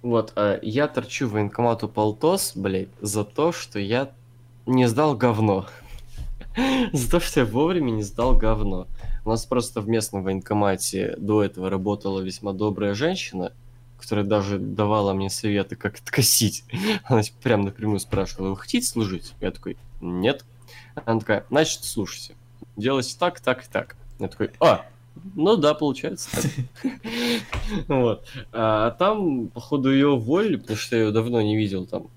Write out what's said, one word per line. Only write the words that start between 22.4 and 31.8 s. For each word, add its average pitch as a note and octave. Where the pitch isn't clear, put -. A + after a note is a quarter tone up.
делайте B2+
так, F3
так -
и -
так». -
Я F#2+
такой: -
«А, C#3+
ну G3
да, D3
получается -
так». C#3
<laughs> -
Вот. B2
А, A2
а A#2
там, F3
походу, C3+
её C#3
уволили, D3
потому A2
что -
я A2+
её G#2+
давно A2+
не G#2+
видел F#2+